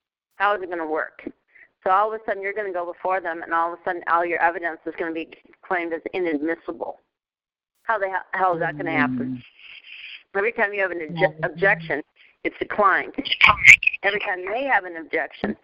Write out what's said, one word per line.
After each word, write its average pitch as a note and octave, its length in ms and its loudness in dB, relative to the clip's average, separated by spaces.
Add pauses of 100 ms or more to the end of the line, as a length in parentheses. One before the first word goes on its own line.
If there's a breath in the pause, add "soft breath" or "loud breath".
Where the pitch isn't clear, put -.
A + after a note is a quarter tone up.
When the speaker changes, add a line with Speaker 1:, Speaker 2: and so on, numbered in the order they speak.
(360)
Speaker 1:
How G#3 180 2
is F#3 80 -6
it F3+ 60 -10
gonna E3+ 180 -6
work?" D3+ 400 -6 (560 soft breath)
So F#3+ 80 0
all G#3 220 4
of A3 80 -8
a A3 40 -20
sudden G3 180 -4
you're G3 100 -4
gonna G3 200 -6
go F3 120 -4
before F#3 360 -2
them, E3+ 220 -6
and - 120 -6
all E3+ 180 2
of E3+ 80 -12
a - 40 -20
sudden F3+ 240 -4
all E3+ 160 4
your E3+ 160 -2
evidence E3+ 440 0
is D#3+ 120 -8
gonna E3 160 -4
be D#3+ 180 -8 (320)
claimed E3+ 320 -4
as D#3+ 80 -6 (100)
inadmissible. E3 880 -4 (840)
How A3 140 -2
the F#3+ 100 -2
he-, F#3 300 -8
hell F#3 160 4
is E3 60 -4
that D#3+ 160 -4
gonna D#3+ 160 -4
happen? B2+ 500 -2
Speaker 2:
Mm. - 0 - (960 loud breath)
Speaker 1:
Every G#3+ 140 2
time G#3 220 0
you G3 80 0
have F#3 80 0
an E3+ 100 -6
obje-, E3 400 0
Speaker 2:
Mm. - 40 -4
Speaker 1:
objection, E3 580 0 (420 soft breath)
it's - 140 -4
declined. F3 560 2 (880)
Every G3+ 180 0
time F#3 240 -4
they A3 200 -2
have A3+ 200 2
an F3 120 -10
objection, D#3+ 680 -6